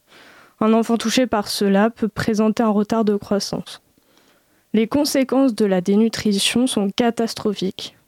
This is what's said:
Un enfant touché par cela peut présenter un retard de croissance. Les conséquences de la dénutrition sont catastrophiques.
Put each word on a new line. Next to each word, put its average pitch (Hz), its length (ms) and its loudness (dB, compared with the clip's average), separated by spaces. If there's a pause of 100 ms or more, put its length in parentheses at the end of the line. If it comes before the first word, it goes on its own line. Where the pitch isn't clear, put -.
(580)
Un 220 140 2
enfant 226 240 2
touché 226 300 0
par 208 220 -2
cela 202 420 2
peut 220 180 -4
présenter 220 540 0
un 220 80 2
retard 214 340 0
de 208 100 2
croissance. - 680 -6 (880)
Les 214 140 2
conséquences 269 680 0
de 214 120 0
la 190 160 2
dénutrition 214 840 0
sont 202 220 -2
catastrophiques. 226 1080 -4 (120)